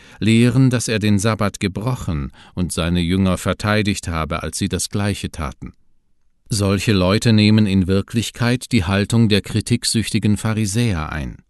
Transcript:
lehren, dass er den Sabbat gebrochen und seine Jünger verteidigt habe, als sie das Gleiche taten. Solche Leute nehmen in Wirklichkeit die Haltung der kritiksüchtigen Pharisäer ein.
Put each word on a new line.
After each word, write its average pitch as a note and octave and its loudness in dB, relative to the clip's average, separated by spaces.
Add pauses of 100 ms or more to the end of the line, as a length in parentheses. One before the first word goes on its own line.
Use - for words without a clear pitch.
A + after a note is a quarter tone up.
(180)
lehren, A#2+ 4
dass A#2+ -2
er A2 -2
den G#2 2
Sabbat G#2+ -2
gebrochen G2 -4 (220)
und F2 -4
seine F2 -2
Jünger F#2 0
verteidigt G#2 -2
habe, D#2+ -4
als D#2+ -8
sie F#2+ -2
das - -4
Gleiche G2+ -4
taten. - -10 (760)
Solche G2+ 0
Leute G2 4
nehmen G#2+ 6
in F#2+ 2
Wirklichkeit A#2 -2
die G#2 2
Haltung G2+ 2
der G2 2
kritiksüchtigen G#2+ -2
Pharisäer G#2+ -2
ein. C3+ -10